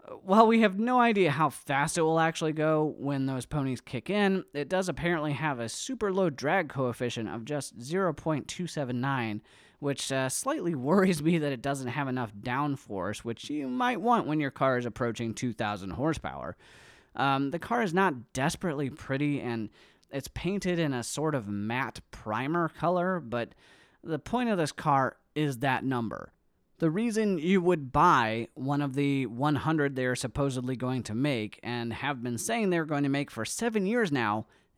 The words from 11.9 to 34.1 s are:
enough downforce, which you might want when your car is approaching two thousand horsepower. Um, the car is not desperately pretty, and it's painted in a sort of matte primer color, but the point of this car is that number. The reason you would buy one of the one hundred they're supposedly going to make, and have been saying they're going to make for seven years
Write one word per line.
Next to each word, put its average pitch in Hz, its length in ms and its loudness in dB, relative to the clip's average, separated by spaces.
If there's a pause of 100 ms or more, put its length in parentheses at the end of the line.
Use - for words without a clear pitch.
enough 123 260 -4
downforce, 117 840 -4
which - 300 -8
you 285 200 -4
might 247 320 0
want 226 260 2
when 156 140 0
your 143 100 -2
car 135 260 2
is 120 100 -2
approaching 117 480 -2
two 123 180 -2
thousand 104 380 -4
horsepower. 80 640 -4 (580)
Um, 139 360 0
the 165 100 -4
car 240 220 -2
is 175 120 0
not 170 380 2
desperately 143 580 -2
pretty, 143 500 -2
and 117 280 -4 (420)
it's 139 180 -6
painted 180 520 -2
in 147 140 0
a 120 100 -4
sort 151 320 -2
of 110 100 -4
matte 110 540 -4 (100)
primer 143 580 -2
color, 175 520 0
but 117 340 -4 (480)
the 156 160 -4
point 240 300 -2
of 208 100 2
this 165 140 0
car 135 440 2 (200)
is 147 220 0
that 131 260 0
number. 117 480 -4 (460)
The 165 120 2
reason 214 480 2
you 180 220 4
would 165 320 2
buy 123 640 6
one 143 280 0
of 139 120 -2
the 139 320 2
one 127 280 0
hundred 143 400 2
they're 127 220 0
supposedly 131 580 -2
going 127 300 -2
to 107 100 -6
make, 117 480 -2
and 117 300 -4
have 131 320 -4
been 120 140 -4
saying 226 320 0
they're 170 140 2
going 147 200 0
to 139 40 2
make 139 220 -2
for 110 140 -6
seven 220 420 0
years 220 240 2